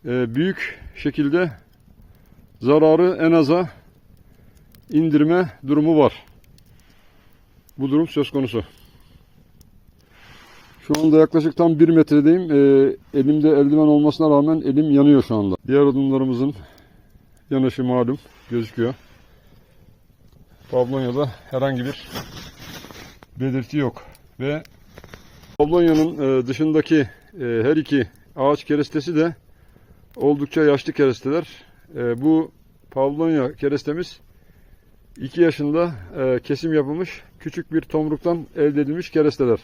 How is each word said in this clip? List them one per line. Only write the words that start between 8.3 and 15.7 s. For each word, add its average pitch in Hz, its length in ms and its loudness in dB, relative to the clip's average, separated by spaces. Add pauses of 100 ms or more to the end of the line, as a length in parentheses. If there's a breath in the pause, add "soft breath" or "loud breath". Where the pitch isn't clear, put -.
konusu. 120 340 -4 (2250 soft breath)
Şu 151 200 -4
anda 156 180 4
yaklaşık 156 380 2
tam 165 240 0
bir 165 80 6
metredeyim. 160 540 4
E, 156 140 -2 (640)
elimde 151 300 2
eldiven 143 280 4
olmasına 151 540 2
rağmen 147 300 2
elim 147 300 0
yanıyor 139 320 6
şu 113 140 -4
anda. 98 200 -2 (100)
Diğer 135 140 2